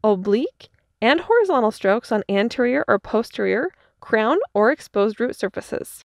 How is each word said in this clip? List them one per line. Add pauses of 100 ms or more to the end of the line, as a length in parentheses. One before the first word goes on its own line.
oblique, (320)
and
horizontal
strokes
on
anterior
or
posterior, (300)
crown, (140)
or
exposed
root
surfaces